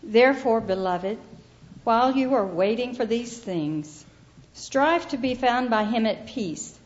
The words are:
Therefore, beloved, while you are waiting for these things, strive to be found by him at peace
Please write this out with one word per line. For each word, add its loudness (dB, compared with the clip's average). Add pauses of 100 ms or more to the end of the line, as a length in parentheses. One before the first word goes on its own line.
Therefore, 4
beloved, -2 (680)
while 2
you 2
are 2
waiting 0
for -2
these -4
things, -6 (480)
strive 0
to -4
be 0
found 0
by 2
him 0
at -2
peace -8